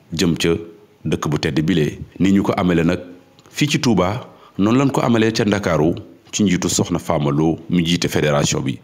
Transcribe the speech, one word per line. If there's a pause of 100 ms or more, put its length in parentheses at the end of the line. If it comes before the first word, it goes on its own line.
(120)
jëm
ca (560)
dëkk
bu
tedd
bile. (200)
Ni
ñu
ko
amele
nag (500)
fii
ci
Touba, (300)
noonu
lañ
ko
amalee
ca
Ndakaaru (360)
ci
njiitu
soxna
Fama
Lo (140)
mi
jiite
fédération
bi